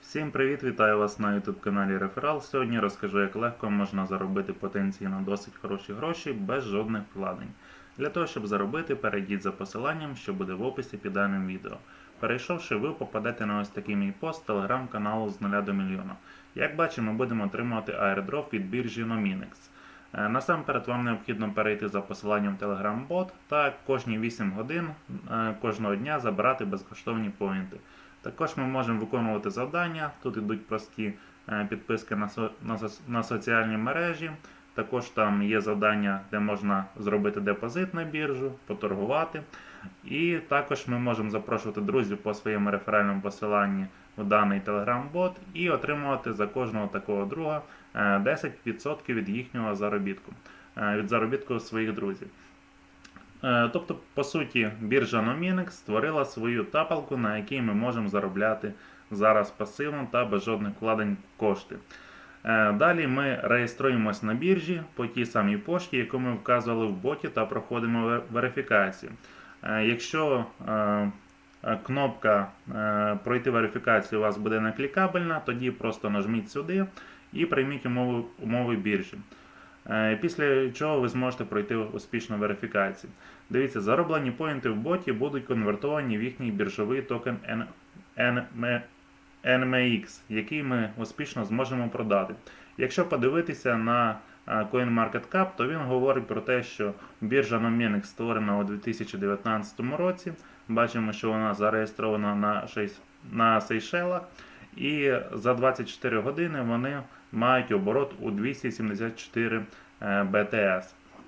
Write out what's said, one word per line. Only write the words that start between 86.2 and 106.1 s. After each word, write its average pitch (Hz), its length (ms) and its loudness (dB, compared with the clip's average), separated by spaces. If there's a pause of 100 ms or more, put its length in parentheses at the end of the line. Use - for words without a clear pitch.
їхній 123 280 -4
біржовий 104 520 0
токен 120 340 -4 (120)
Н-, 113 180 -4 (520)
Н 123 200 4
М, 120 440 -2 (640)
Н 127 300 4
М 123 280 4
Х, - 260 -16
який 110 340 -2
ми 120 340 0
успішно 117 480 -6
зможемо 120 440 0
продати. 98 460 2 (440)
Якщо 127 260 2
подивитися 143 720 2
на, 113 400 4 (300)
е, 107 260 0
CoinMarketCap, 120 720 2 (100)
то 120 120 0
він 160 100 -2
говорить 127 480 2
про 110 140 -2
те, 127 220 2
що 101 320 -4 (260)
біржа 113 380 2
Nominex 113 460 2
створена 107 540 0
у 104 60 2
дві 101 140 -4
тисячі 107 400 -6
дев'ятнадцятому 107 800 -2
році. 180 360 -2 (360)
Бачимо, 113 440 2
що 113 180 -2
вона 110 240 2
зареєстрована 107 800 2
на 104 320 2
шесть-, 104 360 -4 (300)
на 113 280 6
Сейшелах. 107 640 -2 (540)
І 143 360 2 (200)
за 117 220 4
двадцять 127 340 2
чотири 113 320 0